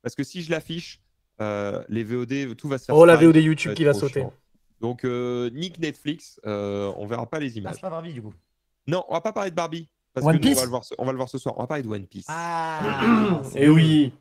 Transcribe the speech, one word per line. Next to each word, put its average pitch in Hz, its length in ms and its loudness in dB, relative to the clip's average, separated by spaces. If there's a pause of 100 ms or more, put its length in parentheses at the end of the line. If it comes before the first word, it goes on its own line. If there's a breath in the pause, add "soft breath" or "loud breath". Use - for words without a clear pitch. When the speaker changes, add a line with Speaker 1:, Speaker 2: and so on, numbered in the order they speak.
Speaker 1:
Parce 123 120 -8
que 139 100 -6
si 180 180 -12
je 156 80 -10
l'affiche, 165 500 -8 (400)
euh, 101 480 -6
les 113 160 -4
V 113 120 -6
O 123 100 -4
D, 131 300 -6
tout 151 120 -12
va 135 100 -4
se - 80 -12
faire 143 100 4
Speaker 2:
Oh, 160 80 12
la 170 100 10
Speaker 1:
strike, 156 120 6
Speaker 2:
V - 20 10
O 160 40 8
D 156 100 8
YouTube 156 220 0
Speaker 1:
ça - 60 -6
va 104 60 -6
Speaker 2:
qui 165 60 -2
Speaker 1:
être 147 60 2
Speaker 2:
va 143 60 4
Speaker 1:
trop - 140 -2
Speaker 2:
sauter. 135 120 -4
Speaker 1:
chiant. - 120 -8 (480)
Donc, 120 240 -6
euh, 123 460 -4
Nick 165 280 -12
Netflix, 156 680 -10
euh, 101 500 -6
on 104 100 -10
verra 117 220 -6
pas 160 100 -8
les 135 160 -6
Speaker 3:
Ah, 113 40 -8
Speaker 1:
images. 95 160 -10
Speaker 3:
c'est - 80 -18
pas 190 80 -8
Barbie, 165 240 -12
du 117 80 -12
coup. 104 100 -16 (540)
Speaker 1:
Non, 175 220 -2
on - 60 -6
va 165 60 -2
pas 220 120 -6
parler 196 180 -4
de 160 60 -8
Barbie. 165 320 -6 (240)
Parce 127 140 -2
Speaker 2:
One 160 140 6
Speaker 1:
que - 20 -2
nous, - 60 4
on - 20 6
Speaker 2:
Piece ? 135 80 2
Speaker 1:
va 131 60 0
le 120 60 -6
voir 123 140 -4
ce, - 140 -14
on 127 60 -4
va 131 80 -2
le 131 60 -4
voir 127 100 -4
ce 135 100 -10
soir. 127 180 -6
On - 40 -8
va 120 80 -6
parler 147 160 -6
de 113 40 -8
One 104 180 -8
Piece. - 220 -18
Speaker 3:
Ah, 170 1200 -2
Speaker 2:
<clears throat> - 60 -16
Eh 139 140 6
oui. 156 520 6